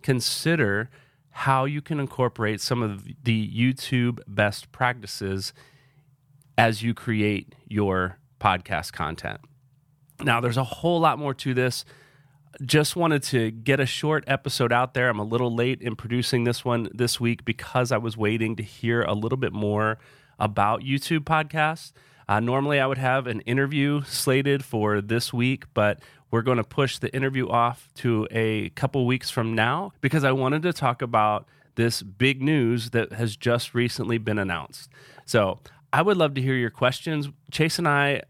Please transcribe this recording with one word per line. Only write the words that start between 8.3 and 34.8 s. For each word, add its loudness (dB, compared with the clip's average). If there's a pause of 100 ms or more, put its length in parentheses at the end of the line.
podcast -2
content. -6 (840)
Now, 2
there's 0
a 0
whole 0
lot 2
more -4
to -4
this. 0 (800)
Just 2
wanted 2
to 0
get 0
a 2
short -2
episode 0
out 2
there. 2
I'm -2
a -2
little 0
late 0
in -4
producing 0
this 0
one 0
this 0
week 0
because -2
I 2
was -4
waiting 0
to -8
hear -2
a 0
little -2
bit -2
more 0 (400)
about 0
YouTube -2
podcasts. -2 (340)
Uh, 2
normally, 2
I 2
would -2
have 0
an -6
interview 0
slated 0
for 0
this -2
week, 0 (100)
but 2 (300)
we're 2
gonna 2
push -2
the -6
interview -2
off 0
to 0
a 0
couple -2
weeks 0
from -2
now 0
because 2
I 4
wanted 0
to 0
talk -2
about 0 (280)
this 0
big 0
news 2
that 0
has -2
just 0
recently 0
been -2
announced. -6 (380)